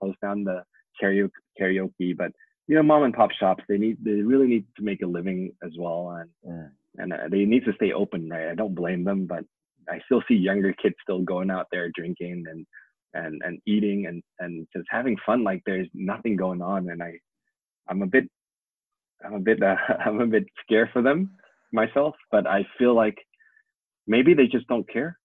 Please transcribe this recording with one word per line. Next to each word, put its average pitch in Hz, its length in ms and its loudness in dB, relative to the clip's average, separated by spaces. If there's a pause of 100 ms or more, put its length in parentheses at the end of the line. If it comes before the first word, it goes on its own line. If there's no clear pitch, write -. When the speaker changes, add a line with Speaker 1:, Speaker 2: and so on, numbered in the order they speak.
Speaker 1:
close 98 200 -6
down 101 220 -4
the 92 200 -4 (380)
karaoke, 98 280 2 (320)
karaoke, 92 560 -2
but, 87 140 -4 (360)
you 151 80 4
know, 156 80 6
mom 151 200 6
and 120 100 2
pop 110 180 4
shops, 95 380 0
they 101 80 2
need, 107 260 0
they 110 100 0
really 123 340 4
need 113 180 2 (100)
to 104 80 -10
make 101 200 -4
a 90 40 -4
living 90 440 -4 (120)
as 82 140 -12
well. 87 420 -6
And, 85 100 -16 (160)
Speaker 2:
Mm. 82 240 -14 (280)
Speaker 1:
and, 90 160 -6
uh, - 40 -6 (120)
they 101 160 2
need 117 200 4
to 104 100 0
stay 101 180 0
open, 90 360 -4
right? 82 200 -6
I 85 60 -6
don't 101 200 -4
blame 87 280 -2
them, 95 240 -2
but 85 160 -8 (440)
I 82 180 -8
still 123 220 2
see 123 60 4
younger 95 400 2
kids - 300 -2
still 92 180 -4
going 92 300 -2
out 92 200 -4
there 87 220 -4
drinking 87 560 -8
and, 80 160 -16 (480)
and, 78 320 -8
and 87 220 -8
eating 101 400 2
and, 85 160 -10 (160)
and 85 360 -10
just 87 140 -10
having 117 260 -2 (100)
fun 117 180 2
like 95 220 -2
there's 92 280 -4
nothing 107 420 -4
going 90 280 -4
on. 92 260 -4
And 85 140 -10
I, 85 160 -14 (680)
I'm - 140 -4
a 95 60 -2
bit, 131 180 2 (1000)
I'm 104 120 -10
a 101 40 -4
bit, 104 220 2
uh, 95 140 2 (140)
<laughs> - 160 -2
I'm 107 160 0
a 120 60 2
bit 107 180 2 (180)
scared 113 280 2
for 120 120 0
them 165 260 2 (420)
myself, 139 440 0 (160)
but 104 160 2
I 98 180 0 (140)
feel 123 160 6
like 107 220 2 (880)
maybe 127 260 6
they 135 140 6
just 117 200 -2
don't 117 240 -2
care, 156 340 -6